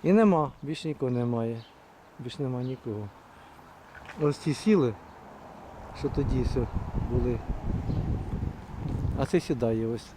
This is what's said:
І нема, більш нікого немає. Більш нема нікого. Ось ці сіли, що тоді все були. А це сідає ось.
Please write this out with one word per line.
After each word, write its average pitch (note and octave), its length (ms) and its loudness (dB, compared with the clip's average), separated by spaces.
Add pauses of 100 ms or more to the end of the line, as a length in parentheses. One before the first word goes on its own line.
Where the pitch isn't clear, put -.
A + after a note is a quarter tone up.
І E3+ 100 6
нема, F3+ 380 6 (100)
більш D3 240 -6
нікого C#3 260 -2
немає. A#2 500 0 (580)
Більш B2 200 -10
нема B2+ 240 -2
нікого. A2 460 -6 (1120)
Ось D3 160 2
ці D3+ 160 0
сіли, D#3 400 6 (1040)
що C#3+ 100 -2
тоді C3 320 2
все A#2 260 0 (440)
були. A#2+ 280 2 (1800)
А C3+ 60 4
це F3 140 2
сідає A2+ 480 0
ось. A#2 300 -4